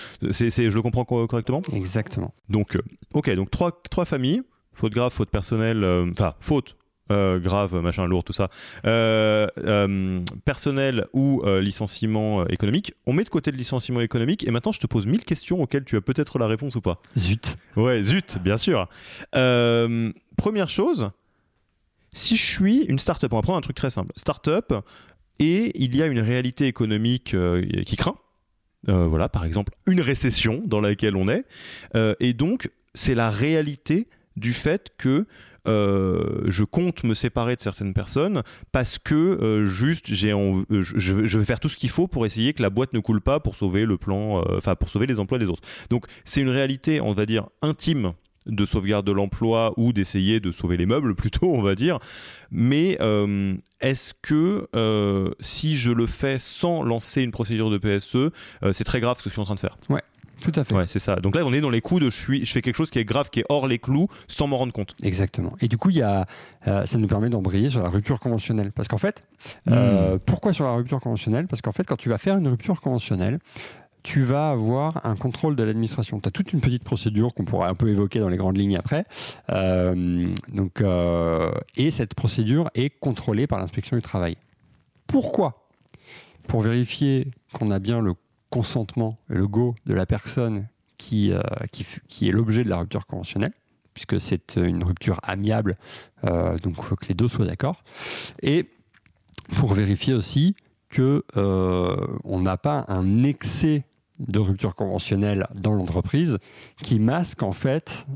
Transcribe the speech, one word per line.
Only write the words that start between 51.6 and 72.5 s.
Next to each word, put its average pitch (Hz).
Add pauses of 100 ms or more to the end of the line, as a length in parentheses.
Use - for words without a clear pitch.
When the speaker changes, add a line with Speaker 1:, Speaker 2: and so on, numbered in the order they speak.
Speaker 1:
va 98
dire. 139 (500)
Mais, 147
euh, 101 (280)
est-ce 135
que, 175
euh, 104 (120)
si -
je 120
le 117
fais 135
sans 170
lancer 117
une 123
procédure 110
de 104
P 104
S 101
E, 139 (320)
euh, 98
c'est -
très -
grave 120
ce -
que 104
je -
suis 107
en 101
train 104
de 98
faire ? - (120)
Speaker 2:
Ouais. 143 (420)
Tout 165
à 147
fait. -
Speaker 1:
Ouais, 92
c'est -
ça. 98
Donc 98
là, 165
on 123
est 147
dans 143
les 117
coups 180
de 135
je -
suis, 135
je -
fais 120
quelque 127
chose 160
qui -
est 113
grave, 127
qui 117
est -
hors 143
les 120
clous, 143 (200)
sans -
m'en 139
rendre 127
compte. -
Speaker 2:
Exactement. 92
Et 123
du -
coup, 190
il 170
y 139
a, 98 (420)
euh, 98
ça 123
nous 110
permet 107
d'embrayer 101
sur 123
la 87
rupture 104
conventionnelle. 110
Parce 110
qu'en 117
fait, - (440)
Speaker 1:
Hmm. 113
Speaker 2:
euh, 98
pourquoi -
sur 156
la 123
rupture 120
conventionnelle ? 117
Parce -
qu'en 107
fait, 185
quand 156
tu -
vas 110
faire 196
une 160
rupture 131